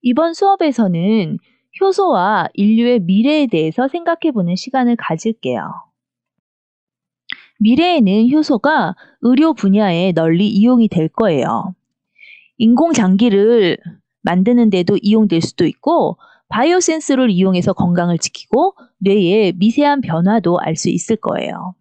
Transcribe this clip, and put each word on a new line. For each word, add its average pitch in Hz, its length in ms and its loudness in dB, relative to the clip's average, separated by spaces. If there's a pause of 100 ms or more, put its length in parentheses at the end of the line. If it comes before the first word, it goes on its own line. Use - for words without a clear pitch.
이번 302 320 0
수업에서는 220 1040 0 (420)
효소와 233 720 0
인류의 226 460 2
미래에 233 460 0
대해서 170 420 -2
생각해보는 311 680 -4
시간을 247 400 -2
가질게요. 135 760 -6 (1900)
미래에는 233 720 2
효소가 285 640 0 (240)
의료 294 340 2
분야에 190 580 0
널리 170 360 0
이용이 233 400 2
될 160 200 -2
거예요. 185 640 -2 (840)
인공장기를 220 1200 2 (440)
만드는데도 196 800 2
이용될 202 400 2
수도 - 260 -2
있고, 240 520 -2 (300)
바이오센스를 302 840 0
이용해서 185 420 0
건강을 175 460 -2
지키고 - 560 -4 (240)
뇌의 196 580 0
미세한 277 460 0
변화도 175 560 0
알 160 180 -4
수 - 140 -4
있을 196 260 -4
거예요. - 640 -8